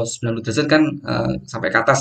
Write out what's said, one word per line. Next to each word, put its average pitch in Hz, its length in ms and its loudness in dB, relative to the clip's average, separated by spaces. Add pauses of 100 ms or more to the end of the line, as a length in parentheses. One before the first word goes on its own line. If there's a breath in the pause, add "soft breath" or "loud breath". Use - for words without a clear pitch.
sembilan - 320 -4
puluh 113 80 -8
derajat 135 240 0
kan, 156 160 6
eh, 127 460 -4 (180)
sampai 110 240 -4
ke 113 80 6
atas 131 180 4